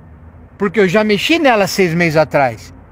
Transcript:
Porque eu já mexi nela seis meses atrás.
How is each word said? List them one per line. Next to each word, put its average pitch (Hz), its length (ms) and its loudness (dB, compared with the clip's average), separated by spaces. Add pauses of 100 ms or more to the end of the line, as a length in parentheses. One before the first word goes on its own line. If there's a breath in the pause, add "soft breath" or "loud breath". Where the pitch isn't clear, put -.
(580)
Porque 202 220 -2
eu 190 100 2
já 214 160 2
mexi 214 340 0
nela 226 280 2
seis 180 260 -2
meses 165 240 0
atrás. 139 560 -2 (180)